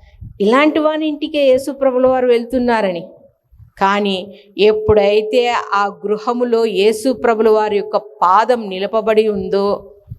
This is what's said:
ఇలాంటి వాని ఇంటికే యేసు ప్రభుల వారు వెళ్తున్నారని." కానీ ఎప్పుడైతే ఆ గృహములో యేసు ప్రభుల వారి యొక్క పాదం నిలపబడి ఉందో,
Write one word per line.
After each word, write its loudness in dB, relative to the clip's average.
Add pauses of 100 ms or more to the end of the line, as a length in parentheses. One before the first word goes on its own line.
(400)
ఇలాంటి 2
వాని 0
ఇంటికే -2
యేసు 2
ప్రభుల 0
వారు 2
వెళ్తున్నారని." 0 (720)
కానీ -2 (200)
ఎప్పుడైతే 2 (260)
ఆ 0
గృహములో -2
యేసు 0
ప్రభుల 0
వారి 2
యొక్క -2
పాదం 2
నిలపబడి -2
ఉందో, -2 (240)